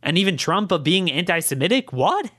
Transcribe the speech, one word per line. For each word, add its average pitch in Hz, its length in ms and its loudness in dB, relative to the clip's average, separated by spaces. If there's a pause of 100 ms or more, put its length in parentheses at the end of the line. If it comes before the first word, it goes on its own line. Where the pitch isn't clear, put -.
and 156 120 0
even 190 200 2
Trump 180 340 0
of 160 140 0
being 180 260 2
anti-Semitic? 165 800 0
What? 214 460 0